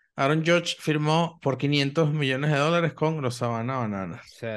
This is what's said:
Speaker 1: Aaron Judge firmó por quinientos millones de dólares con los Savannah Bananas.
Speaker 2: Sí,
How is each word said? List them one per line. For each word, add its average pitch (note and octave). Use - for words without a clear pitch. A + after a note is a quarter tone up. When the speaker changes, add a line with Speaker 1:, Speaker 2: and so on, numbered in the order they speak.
Speaker 1:
Aaron D3
Judge E3+
firmó D#3
por C3+
quinientos C#3+
millones C#3+
de D3
dólares E3
con D#3
los B2
Savannah A#2+
Bananas. G2
Speaker 2:
Sí, -